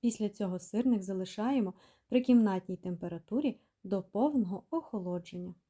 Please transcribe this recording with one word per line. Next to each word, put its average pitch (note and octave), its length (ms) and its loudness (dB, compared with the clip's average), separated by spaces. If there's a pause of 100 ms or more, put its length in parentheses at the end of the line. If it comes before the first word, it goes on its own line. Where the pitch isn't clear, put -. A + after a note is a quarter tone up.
Після A3 280 0
цього F#3 300 -4
сирник A3 440 0
залишаємо G3 680 -2 (340)
при B3 140 4
кімнатній G3+ 560 4
температурі F3+ 800 -4 (240)
до F#3+ 200 -2
повного A3 680 0
охолодження. F3+ 880 -6 (140)